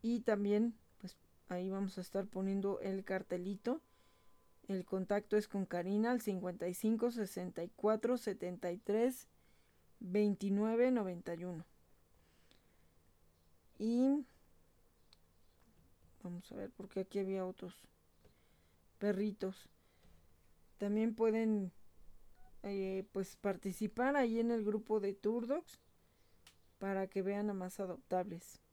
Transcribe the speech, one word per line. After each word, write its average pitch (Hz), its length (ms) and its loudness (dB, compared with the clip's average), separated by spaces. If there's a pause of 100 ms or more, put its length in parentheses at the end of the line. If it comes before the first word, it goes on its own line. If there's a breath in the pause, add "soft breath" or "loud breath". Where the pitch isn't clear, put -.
Y 233 200 0
también, 208 540 4 (240)
pues, - 180 -14 (320)
ahí 180 200 -2
vamos 190 280 -2
a 185 40 -8
estar 190 260 -4
poniendo 196 520 -2
el 196 240 -4
cartelito. 190 760 -2 (840 soft breath)
El 185 180 -4
contacto 202 500 0
es 208 120 4
con 196 180 -2
Karina 202 460 2
al 247 100 2
cincuenta 180 460 -2
y 180 60 -2
cinco, 226 380 2
sesenta 185 520 -4
y 175 120 -8
cuatro, 220 420 2
setenta 180 540 -4
y 185 60 -4
tres, 233 500 0 (720 soft breath)
veintinueve, 208 920 4
noventa 185 440 -2
y 170 80 -8
uno. 175 220 -8 (2000 soft breath)
Y 254 480 4 (2000 soft breath)
vamos 175 300 -10
a - 20 -14
ver, 202 160 -10
porque 196 300 -10
aquí 196 180 -6
había 190 260 -2
otros 185 300 -10 (1200 soft breath)
perritos. 202 680 -4 (1080 soft breath)
También 214 360 0
pueden, 220 600 2 (920)
eh, 196 480 -4
pues, 190 240 -4
participar 208 800 0
ahí 233 240 4
en 233 120 2
el 226 120 0
grupo 214 380 2
de 196 120 0
Turdocs 240 680 -2 (1000 soft breath)
para 196 280 0
que 196 140 -2
vean 202 280 0
a 202 40 -2
más 185 280 -6
adoptables. 180 800 -4 (120)